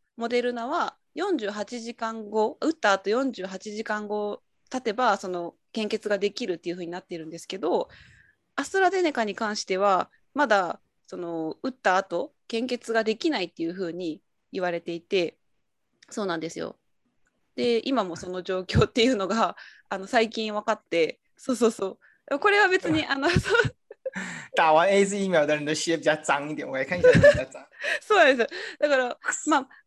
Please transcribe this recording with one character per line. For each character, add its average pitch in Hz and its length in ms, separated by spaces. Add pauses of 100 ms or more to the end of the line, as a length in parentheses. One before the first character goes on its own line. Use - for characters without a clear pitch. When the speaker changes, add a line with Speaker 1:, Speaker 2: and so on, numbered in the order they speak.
(160)
Speaker 1:
モ 226 140
デ 240 100
ル 247 140
ナ 233 120
は 302 300 (180)
四 359 220
十 208 140
八 214 300
時 226 140
間 226 360
後、 220 320
打 294 80
っ - 20
た 208 200
後 196 180
四 254 200
十 185 160
八 190 280
時 220 100
間 208 240
後 208 340 (280)
経 254 100
て 226 140
ば、 220 240
そ 196 100
の 175 260 (180)
献 214 180
血 214 180
が 202 100
で 202 120
き 240 160
る 185 80
っ 165 40
て 175 120
い - 20
う 175 40
風 180 100
に 170 60
な 180 80
っ - 60
て 175 120
る 160 80
ん 160 40
で 170 80
す - 80
け - 120
ど、 - 320 (640)
ア 285 100
ス - 60
ト 381 100
ラ 359 100
ゼ 370 120
ネ 311 100
カ 233 120
に 202 100
関 214 220
し - 100
て 185 100
は、 190 340 (220)
ま 285 140
だ、 190 340 (260)
そ 175 120
の、 165 440
打 262 60
っ 262 40
た 190 240
後、 190 360 (160)
献 233 180
血 240 260
が 226 120
で 220 120
き 330 140
な 240 100
い 180 60
っ 175 60
て - 100
い 165 40
う 170 60
風 180 200
に 170 300 (300)
言 185 100
わ 180 80
れ 170 100
て 170 140
い 170 60
て、 175 360 (760)
そ 220 140
う - 20
な 170 100
ん 160 40
で 160 100
す - 80
よ。 - 180 (800)
で、 240 300
今 247 180
も 170 120
そ 180 140
の 180 120
状 185 180
況 202 260
っ - 60
て 247 120
い 254 40
う 262 80
の 190 120
が、 202 280 (320)
あ 196 100
の、 190 80
最 226 240
近 220 240
分 208 100
か 226 80
っ 208 100
て、 - 380 (160)
そ - 160
う 233 40
そ 226 120
う - 20
そ 190 280 (320)
う。 277 80
こ 403 120
れ 403 80
は 403 100
別 370 220
に、 311 140
Speaker 2:
<laughs> - 20
Speaker 1:
あ 277 100
の、 277 120
そ 359 80
う。 - 400 (760)
Speaker 2:
打 165 180
完 165 160
A 202 160
Z 196 140
疫 196 100
苗 156 180
的 151 80
人 147 100
的 151 100
血 165 220
比 147 60
较 156 140
脏 143 320
一 156 60
点， - 120
我 131 120
来 - 60
看 - 140
一 - 40
下 494 100
比 - 80
较 571 240
脏。 - 220 (180)
Speaker 1:
<laughs> - 160
そ - 140
う 392 40
な 294 140
ん 277 40
で 226 100
す - 60
よ。 359 60 (200)
だ 302 100
か 285 80
ら、 247 200
Speaker 2:
く - 160
そ。 - 180
Speaker 1:
ま 302 80
あ、 262 100 (180)